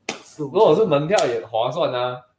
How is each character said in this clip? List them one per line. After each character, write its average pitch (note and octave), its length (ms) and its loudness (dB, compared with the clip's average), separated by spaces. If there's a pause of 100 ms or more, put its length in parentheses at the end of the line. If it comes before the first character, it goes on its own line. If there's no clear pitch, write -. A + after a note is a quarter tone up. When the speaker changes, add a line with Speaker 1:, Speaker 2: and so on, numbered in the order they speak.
(220)
Speaker 1:
四 - 220 -14
五 C#3 60 -8
千。 E3 100 0
Speaker 2:
如 A3 60 6
果 D#3+ 100 6
是 A3 100 2
门 D3 220 0
票 F#3 200 2
也 A#2 180 -4
划 A#2 260 -4
算 C#3+ 220 -4
啊。 B2+ 260 -6 (200)